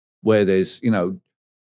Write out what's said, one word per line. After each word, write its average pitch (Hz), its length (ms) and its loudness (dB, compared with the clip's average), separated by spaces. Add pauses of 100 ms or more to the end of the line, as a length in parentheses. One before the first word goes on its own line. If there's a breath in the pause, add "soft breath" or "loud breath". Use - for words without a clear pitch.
(220)
where 107 240 2
there's, 95 380 -2
you 120 80 0
know, 92 280 -4 (500)